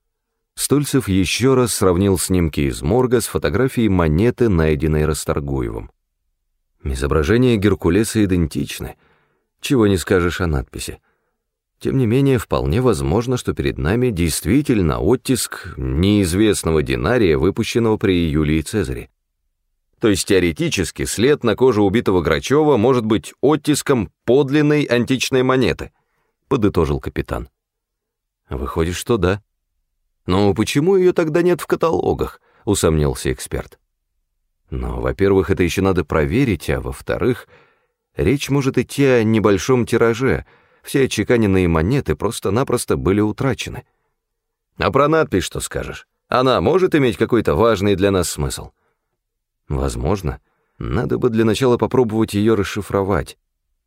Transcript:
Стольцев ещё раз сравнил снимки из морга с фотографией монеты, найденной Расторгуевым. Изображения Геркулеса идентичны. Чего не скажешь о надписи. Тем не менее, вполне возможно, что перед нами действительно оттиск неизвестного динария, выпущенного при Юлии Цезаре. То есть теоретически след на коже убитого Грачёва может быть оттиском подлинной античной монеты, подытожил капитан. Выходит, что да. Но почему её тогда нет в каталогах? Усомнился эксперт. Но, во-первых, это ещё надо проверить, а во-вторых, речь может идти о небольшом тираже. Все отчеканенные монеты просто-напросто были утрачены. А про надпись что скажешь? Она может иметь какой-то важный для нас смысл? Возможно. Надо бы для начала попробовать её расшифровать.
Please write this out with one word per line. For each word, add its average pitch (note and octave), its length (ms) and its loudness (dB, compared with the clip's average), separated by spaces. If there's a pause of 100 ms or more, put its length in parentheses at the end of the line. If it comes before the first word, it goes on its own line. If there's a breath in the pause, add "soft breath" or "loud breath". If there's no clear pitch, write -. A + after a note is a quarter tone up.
(540)
Стольцев C#3 520 0
ещё G2+ 480 2
раз B2 200 0
сравнил F#2 440 2
снимки E2+ 440 0
из B1+ 180 -2
морга A#2 400 2
с - 60 -6
фотографией G#2+ 640 0
монеты, F#2 580 2
найденной D#2 560 2
Расторгуевым. C#2 880 -4 (920)
Изображения D#2 760 2
Геркулеса G2+ 640 0
идентичны. - 720 -4 (640)
Чего A#2+ 260 2
не G2 120 2
скажешь F2 420 0
о F2+ 60 0
надписи. - 560 -6 (800)
Тем B2 180 -2
не B2+ 80 2
менее, C3+ 320 2
вполне D2 420 -2
возможно, G#2 560 0
что - 160 -4
перед C#2 240 -4
нами A2 320 0
действительно F2 920 0
оттиск G#2 760 -2
неизвестного F2 1040 2
динария, D2+ 540 2
выпущенного G#2+ 640 0
при F2 320 0
Юлии D2+ 320 0
Цезаре. C2+ 480 -6 (920)
То A2+ 80 2
есть F#2+ 180 0
теоретически F2+ 760 -2
след B2+ 400 0
на G#2+ 100 2
коже A2+ 280 2
убитого G2 400 2
Грачёва B2 560 2
может A#2+ 260 2
быть G#2+ 380 -2
оттиском C#3 680 0 (140)
подлинной D3 600 2
античной B2 580 0
монеты, B2+ 500 0 (560)
подытожил E2+ 520 0
капитан. C#2 500 -8 (1000)
Выходит, D#2+ 460 -4
что A#2 240 -2
да. F#2 240 -2 (840)
Но G2 280 2
почему D3 420 0
её F3+ 160 4
тогда E3+ 300 0
нет F3 180 2
в - 60 -10
каталогах? - 760 -2 (240 soft breath)
Усомнился D#2 680 0
эксперт. - 480 -10 (920)
Но, B1 300 -8
во-первых, F#2+ 500 0
это F#2+ 120 0
ещё F2+ 200 0
надо F2+ 220 0
проверить, D#2+ 640 -2
а C2 100 -2
во-вторых, C2+ 640 -6 (680 soft breath)
речь A2+ 320 -2
может C3+ 300 0
идти C3+ 260 -2
о B2+ 180 4
небольшом G#2+ 640 2
тираже. A2+ 640 0 (360 soft breath)
Все C3+ 220 0
отчеканенные G2+ 640 2
монеты E2 480 0
просто-напросто G#2 800 -2
были F2+ 240 0
утрачены. G#2+ 640 -4 (920)
А E2+ 120 0
про C#3 180 2
надпись D3+ 360 0
что - 160 -8
скажешь? - 480 -10 (200)
Она B2+ 340 2
может F3 320 2
иметь C3 240 2
какой-то G#2+ 360 2
важный G2+ 420 2
для G2 140 2
нас F#2 200 0
смысл? - 400 -6 (1000)
Возможно. C#2 720 -4 (380)
Надо - 380 -4
бы B2 140 0
для A2 140 0
начала A#2 340 2
попробовать A2 560 0
её G#2 220 2
расшифровать. G2 800 -4 (480)